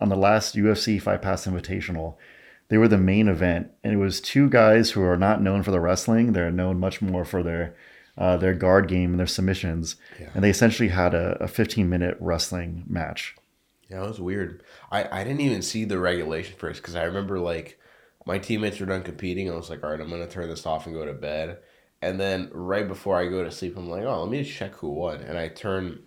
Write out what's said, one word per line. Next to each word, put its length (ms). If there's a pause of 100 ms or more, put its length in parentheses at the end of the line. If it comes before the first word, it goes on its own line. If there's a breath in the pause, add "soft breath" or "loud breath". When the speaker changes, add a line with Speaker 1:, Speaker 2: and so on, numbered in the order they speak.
Speaker 1:
on 80
the 80
last 400
U 140
F 80
C 200
Fight 240
Pass 240
Invitational. 720 (520 soft breath)
They 100
were 100
the 100
main 300
event, 400 (160)
and 80
it 40
was 240
two 300
guys 400
who 120
are 140
not 240
known 220
for 80
the 80
wrestling. 540
They're 180
known 300
much 200
more 240
for 200
their, 320 (420 soft breath)
uh, 200
their 160
guard 340
game 240
and 80
their 80
submissions. 680 (260 loud breath)
Speaker 2:
Yeah. 140
Speaker 1:
And 80
they 80
essentially 380
had 260
a, 300
a 20
fifteen-minute 720
wrestling 720
match. 480 (520)
Speaker 2:
Yeah, 120
that 80
was 120
weird. 440 (260 loud breath)
I, 300
I 40
didn't 180
even 200
see 220
the 160
regulation 580
first 240
'cause 140
I 80
remember, 340
like, 400 (480 soft breath)
my 140
teammates 400
were 60
done 180
competing. 440
I 60
was 160
like, 140
"All 60
right, 100
I'm 100
gonna 160
turn 220
this 180
off 200
and 100
go 80
to 100
bed." 440 (440 soft breath)
And 160
then 340
right 360
before 280
I 120
go 160
to 80
sleep, 240
I'm 120
like, 140
"Oh, 200
let 100
me 100
just 140
check 180
who 160
won." 300
And 180
I 80
turn 600